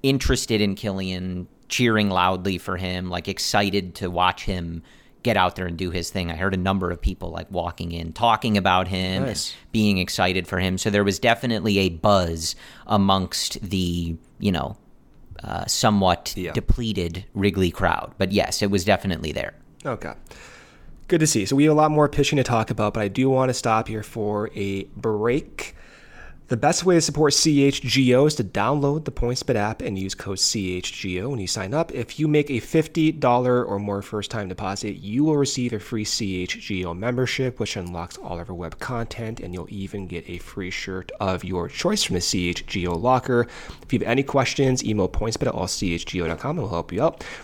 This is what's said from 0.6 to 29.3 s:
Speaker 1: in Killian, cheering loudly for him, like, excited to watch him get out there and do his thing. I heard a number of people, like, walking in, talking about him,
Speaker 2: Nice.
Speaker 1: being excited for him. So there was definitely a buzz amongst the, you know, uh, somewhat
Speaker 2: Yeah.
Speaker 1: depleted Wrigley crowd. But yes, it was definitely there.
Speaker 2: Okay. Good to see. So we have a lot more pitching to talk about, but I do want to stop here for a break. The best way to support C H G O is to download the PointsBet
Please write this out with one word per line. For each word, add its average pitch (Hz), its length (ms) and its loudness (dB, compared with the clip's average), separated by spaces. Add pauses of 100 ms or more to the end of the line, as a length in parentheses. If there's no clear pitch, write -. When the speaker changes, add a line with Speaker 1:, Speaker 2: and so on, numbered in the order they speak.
Speaker 1:
in 98 140 2
Killian, 92 720 -6 (200)
cheering 107 420 4
loudly 92 480 2
for 92 200 -6
him, 92 320 -4
like, 90 180 -6
excited 98 680 0
to 92 140 -4
watch 90 360 2
him 85 360 -4 (400)
get 110 160 2
out 92 200 2
there 92 100 -4
and 85 100 -6
do 90 140 -4
his 87 180 -4
thing. 87 220 -4
I 80 40 -6
heard 95 180 0
a 95 40 0
number 92 340 0
of 87 100 -6
people, 90 280 -2
like, 85 220 -10
walking 87 400 -6
in, 85 220 -8
talking 113 440 2
about 92 300 4
him, 92 380 -2
Speaker 2:
Nice. - 280 -4 (200)
Speaker 1:
being 104 240 4
excited 90 500 0
for 92 120 -2
him. 92 180 0
So 110 120 0
there 104 140 4
was 98 160 2
definitely 113 580 2
a 95 120 4
buzz 85 680 2 (320)
amongst 98 760 2
the, 87 540 -2 (240)
you 101 120 2
know, 69 260 -2 (640)
uh, - 220 -6
somewhat 98 720 2
Speaker 2:
Yeah. 82 160 -6
Speaker 1:
depleted 92 800 0
Wrigley 98 360 2
crowd. - 480 0
But 95 140 0
yes, - 300 2
it 101 100 2
was 95 140 0
definitely 92 480 0
there. - 200 -6 (320)
Speaker 2:
Okay. 120 280 -6 (960)
Good 170 120 4
to 156 80 6
see. 101 180 2
So 135 120 2
we 147 80 8
have 156 80 8
a - 20 6
lot 151 160 6
more 151 160 6
pitching 147 300 2
to 127 60 4
talk 113 280 2
about, 107 220 0
but 110 80 -2
I 101 80 0
do 131 200 2
want 131 200 4
to 123 40 0
stop 113 360 2
here 110 120 -4
for 104 540 -2
a 98 300 -2 (100)
break. 113 800 -2 (720)
The 123 100 0
best 151 260 2
way 180 120 6
to 165 60 8
support 147 320 2
C 143 300 4
H 139 180 4
G 123 320 4
O 135 120 6
is 151 100 2
to 117 80 -2
download 139 600 0
the 135 60 -4
PointsBet 123 440 -2